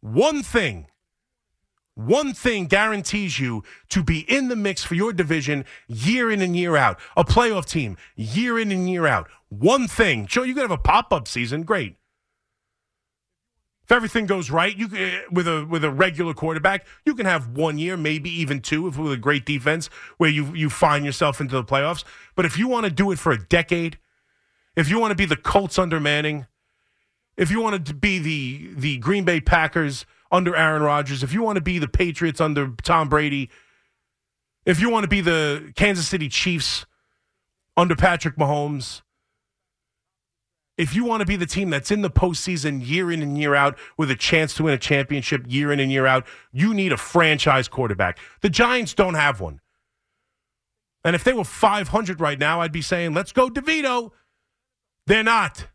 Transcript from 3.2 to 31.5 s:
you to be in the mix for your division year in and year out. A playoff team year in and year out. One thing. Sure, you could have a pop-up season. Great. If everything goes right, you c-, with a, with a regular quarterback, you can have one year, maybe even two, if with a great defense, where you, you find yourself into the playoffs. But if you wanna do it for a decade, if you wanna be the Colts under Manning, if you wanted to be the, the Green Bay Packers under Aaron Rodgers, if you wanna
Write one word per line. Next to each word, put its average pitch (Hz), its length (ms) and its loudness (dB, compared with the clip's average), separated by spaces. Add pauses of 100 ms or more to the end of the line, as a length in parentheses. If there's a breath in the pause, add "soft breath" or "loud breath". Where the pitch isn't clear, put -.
you 120 240 -4 (260 loud breath)
to 185 140 0
be 160 160 0 (120)
in 262 180 0
the 247 60 -2
mix 202 280 -4
for - 100 -6
your 202 180 0
division 151 540 -2 (220 loud breath)
year 202 420 -2
in 208 140 0
and 180 120 -2
year 175 200 0
out. 120 240 2 (180 loud breath)
A 170 60 6
playoff 214 420 2
team 117 320 -4 (180 loud breath)
year 226 440 -2
in 214 120 -2
and 185 160 0
year 175 200 2
out. 104 200 2 (220 soft breath)
One 208 380 4
thing. 139 400 2
Sure, 247 180 0
you 254 80 -2
could 277 80 -2
have 247 80 0
a 170 80 0
pop-up 160 500 2
season. 120 360 -4
Great. 165 320 -2 (1900)
If - 60 2
everything 220 360 0
goes 175 240 -2
right, 180 260 0
you 214 120 -6
c-, 185 320 -6 (100)
with 175 160 0
a, 156 180 -2
with 160 180 -2
a 156 60 2
regular 165 460 0
quarterback, 160 500 -2 (180 loud breath)
you 302 120 0
can 226 100 -4
have 135 320 -2
one 151 220 0
year, 180 180 -4
maybe 156 320 -4
even 147 320 -4
two, 156 260 -2
if 143 120 -6
with 156 120 -2
a 131 60 -4
great 135 260 0
defense, 147 440 -2 (300 loud breath)
where 165 120 4
you, 151 240 -2
you 156 160 0
find 147 340 2
yourself 143 380 0
into 131 140 -4
the 127 80 0
playoffs. 143 400 -2 (320 loud breath)
But 180 100 2
if 160 140 -2
you 226 80 2
wanna 233 240 0
do 196 200 0
it 170 60 -2
for 160 140 0
a 120 80 2
decade, 170 580 0 (800)
if 160 120 2
you 202 120 2
wanna 220 160 2
be 202 100 0
the 156 100 0
Colts - 440 0
under 165 200 0
Manning, 147 460 -2 (920)
if 170 140 0
you 220 80 0
wanted 208 280 -2
to 151 60 -8
be 185 240 0
the, 147 560 -6
the 143 260 -4
Green 180 260 0
Bay 170 160 2
Packers 156 640 0 (260 soft breath)
under 175 240 2
Aaron 156 260 2
Rodgers, 147 400 0
if 131 120 -4
you 214 80 0
wanna 214 180 0